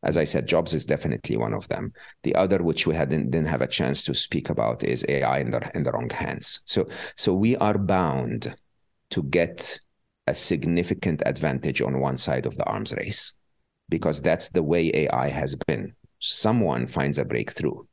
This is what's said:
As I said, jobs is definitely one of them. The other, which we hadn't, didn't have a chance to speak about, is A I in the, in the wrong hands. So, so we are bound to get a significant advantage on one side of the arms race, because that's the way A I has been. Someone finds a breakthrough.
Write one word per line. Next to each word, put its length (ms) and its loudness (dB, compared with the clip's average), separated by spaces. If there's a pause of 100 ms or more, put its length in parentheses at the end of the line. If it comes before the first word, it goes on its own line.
As 120 2
I 60 4
said, 240 0
jobs 260 2
is 140 -2
definitely 500 -2
one 160 -2
of 140 -6
them. 260 -6 (300)
The 140 2
other, 260 4
which 240 0
we 80 2
hadn't, 380 0
didn't 160 2
have 120 0
a 60 2
chance 380 0
to 100 -2
speak 360 -2
about, 340 0
is 240 0
A 160 2
I 160 2
in 100 -2
the, 240 -2
in 80 -2
the 80 0
wrong 200 -4
hands. 540 -4
So, 220 0 (300)
so 180 2
we 220 4
are 200 2
bound 760 0 (560)
to 140 -2
get 560 0 (480)
a 60 0
significant 920 0
advantage 560 0
on 160 0
one 180 0
side 300 0
of 100 -6
the 100 -2
arms 280 -4
race, 380 -2 (560)
because 340 0
that's 280 2
the 120 2
way 320 2
A 140 2
I 200 0
has 280 -4
been. 360 -4 (280)
Someone 680 2
finds 320 0
a 60 0
breakthrough. 580 -2 (100)